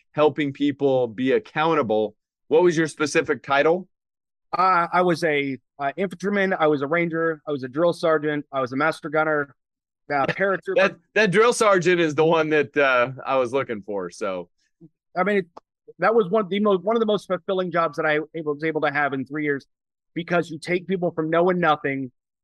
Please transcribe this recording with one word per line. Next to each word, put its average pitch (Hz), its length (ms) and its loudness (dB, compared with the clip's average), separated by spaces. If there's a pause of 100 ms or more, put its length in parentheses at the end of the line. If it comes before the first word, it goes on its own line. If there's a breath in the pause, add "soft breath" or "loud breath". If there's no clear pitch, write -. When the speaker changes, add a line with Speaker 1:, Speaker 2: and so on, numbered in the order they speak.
(100)
Speaker 1:
helping 147 420 0
people 139 540 0
be 123 260 -2
accountable, 117 840 0 (320)
what 165 160 4
was 170 120 4
your 160 120 0
specific 151 560 -2
title? 151 440 2 (680)
Speaker 2:
Uh, 175 360 2
I 180 100 4
was 170 200 2
a, 139 340 -2 (220)
uh, 139 180 -4
infantryman. 190 560 -2
I 160 140 2
was 147 160 2
a 143 60 -2
ranger. 165 580 -2
I 151 60 -6
was 131 100 -6
a 131 60 -10
drill 160 240 0
sergeant. 151 600 0
I 135 80 -2
was 127 120 -4
a 131 40 -6
master 156 320 -2
gunner. 151 460 -2 (580)
Uh, 135 140 0
Speaker 1:
<laughs> - 40 -4
Speaker 2:
paratrooper. 190 460 -2
Speaker 1:
That, 190 200 2 (180)
that 208 160 4
drill 220 220 4
sergeant 185 480 4
is 151 160 0
the 156 80 4
one 160 260 2
that, 147 260 0
uh, 131 360 4 (120)
I 135 120 -2
was 123 160 0
looking 127 300 -4
for. 95 280 -6
So, 95 380 -6 (680)
Speaker 2:
I 185 60 -2
mean, 202 140 0
it, 190 100 -2 (520)
that 196 160 2
was 214 140 2
one 214 140 0
of 180 60 -6
the 202 120 -2
mo-, 208 180 2
one 214 180 -2
of 226 40 2
the 220 60 0
most 208 200 -2
fulfilling 185 440 -4
jobs 165 260 -2
that 156 100 -2
I 151 120 2 (160)
able, 147 200 -6
was 147 100 -8
able 156 180 -2
to 147 80 0
have 139 220 -2
in 135 120 -4
three 151 200 -8
years, 143 220 -4 (480)
because 170 360 -2
you 156 80 -10
take 175 280 -4
people 180 240 -2
from 160 200 -6
knowing 175 280 2
nothing, 143 520 -2 (320)